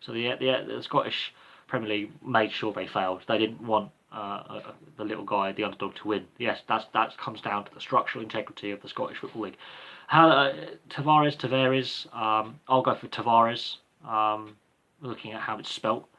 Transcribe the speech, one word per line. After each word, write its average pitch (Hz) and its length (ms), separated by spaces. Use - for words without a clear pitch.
So - 120
the, 117 260
the, 123 380
the 117 60
Scottish - 500
Premier 113 220
League 104 240
made 113 280
sure 110 200
they 95 140
failed. 92 400
They 113 120
didn't 110 220
want, 107 300
uh, 101 360
uh, 101 240
the 107 80
little 104 200
guy, 98 280
the 104 120
underdog, 98 320
to - 120
win. 107 180
Yes, 113 300
that's, 110 260
that 113 240
comes 113 220
down 104 240
to - 100
the - 60
structural 120 420
integrity 107 480
of 101 120
the - 60
Scottish - 300
Football 110 240
League. 95 140
How, 160 220
uh, 139 260
Tavares, 147 480
Tavares, 131 760
um, 110 540
I'll 131 140
go 127 120
for 117 140
Tavares, 117 720
um, 107 500
looking 113 320
at 95 80
how 107 180
it's - 120
spelt. - 380